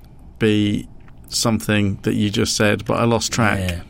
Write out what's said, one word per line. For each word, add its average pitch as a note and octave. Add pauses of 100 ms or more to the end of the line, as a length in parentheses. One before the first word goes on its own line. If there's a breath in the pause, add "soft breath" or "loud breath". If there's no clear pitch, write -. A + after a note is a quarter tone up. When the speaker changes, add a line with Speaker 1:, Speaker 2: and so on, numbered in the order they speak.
(380)
Speaker 1:
be G#2+ (400)
something G#2+
that G#2+
you G#2
just G#2+
said, G#2
but G#2+
I A2+
lost A#2
track G2+
Speaker 2:
Yeah. F2+